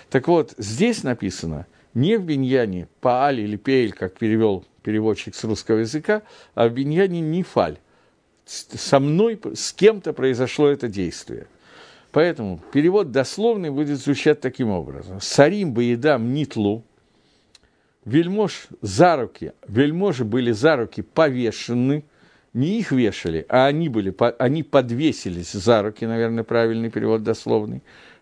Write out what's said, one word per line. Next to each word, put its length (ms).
Так 180
вот, 300
здесь 460
написано 640
не 240
в 60
биньяне 640
пааль 400
или 160
пеэль, 340
как 260
перевел 480
переводчик 540
с 80
русского 360
языка, 420
а 120
в 60
биньяне 460
нифаль. 580
С-, 320
со 220
мной, 360
п-, 200
с 180
кем-то 400
произошло 540
это 200
действие. 600
Поэтому 480
перевод 380
дословный 580
будет 300
звучать 420
таким 280
образом. 520
«Сарим 520
баедам 600
нитлу», 500
вельмож 640
за 340
руки, 380
вельможи 580
были 260
за 240
руки 260
повешены, 1040
не 260
их 120
вешали, 560
а 200
они 200
были 220
по-, 280
они 260
подвесились 920
за 280
руки, 240
наверное, 380
правильный 460
перевод 340
дословный. 580